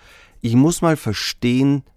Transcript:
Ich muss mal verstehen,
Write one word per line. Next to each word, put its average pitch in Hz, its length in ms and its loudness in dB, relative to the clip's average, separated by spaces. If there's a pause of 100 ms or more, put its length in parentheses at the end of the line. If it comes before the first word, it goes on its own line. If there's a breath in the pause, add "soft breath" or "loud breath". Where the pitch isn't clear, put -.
(460 soft breath)
Ich 117 100 -2
muss 151 260 2
mal 160 160 2
verstehen, 131 840 -2 (140)